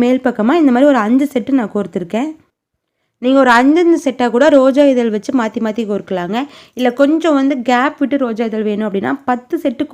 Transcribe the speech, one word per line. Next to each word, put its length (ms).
மேல் 240
பக்கமா 360
இந்த 120
மாதிரி 160
ஒரு 140
அஞ்சு 260
செட்டு 300
நான் 140
கோர்த்திருக்கேன். 540
நீங்க 200
ஒரு 60
அஞ்சஞ்சு 440
செட்டா 220
கூட 80
ரோஜா 240
இதழ் 240
வச்சு 220
மாத்தி 260
மாத்தி 240
கோர்க்கலாங்க. 500
இல்ல 100
கொஞ்சம் 400
வந்து 140
கேப் 300
விட்டு 160
ரோஜா 240
இதழ் 200
வேணும் 180
அப்படின்னா, 240
பத்து 240
செட்டு 300